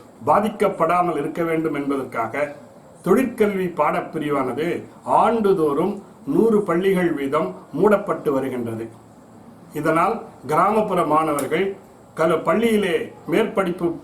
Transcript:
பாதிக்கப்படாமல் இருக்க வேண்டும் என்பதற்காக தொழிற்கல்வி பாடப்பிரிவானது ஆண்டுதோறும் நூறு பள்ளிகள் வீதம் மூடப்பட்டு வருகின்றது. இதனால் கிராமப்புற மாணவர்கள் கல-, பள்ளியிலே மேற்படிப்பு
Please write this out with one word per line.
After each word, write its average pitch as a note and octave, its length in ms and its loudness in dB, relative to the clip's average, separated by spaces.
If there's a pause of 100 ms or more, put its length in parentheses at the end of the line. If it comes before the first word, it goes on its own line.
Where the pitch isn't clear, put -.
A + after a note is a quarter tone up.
(260)
பாதிக்கப்படாமல் F3 920 0
இருக்க D#3 260 -4
வேண்டும் D#3+ 300 -2
என்பதற்காக C3+ 800 -4 (500)
தொழிற்கல்வி G3+ 640 0
பாடப்பிரிவானது D3+ 1000 -2 (360)
ஆண்டுதோறும் F#3 1000 2 (220)
நூறு G3+ 360 4
பள்ளிகள் F3 520 0
வீதம் D3 420 -2 (180)
மூடப்பட்டு F#3 580 2
வருகின்றது. A#2+ 540 -4 (880)
இதனால் E3 480 0 (260)
கிராமப்புற F3+ 580 2
மாணவர்கள் D#3 680 0 (400)
கல-, D#3+ 280 2
பள்ளியிலே G3 680 0 (160)
மேற்படிப்பு F3+ 600 0 (160)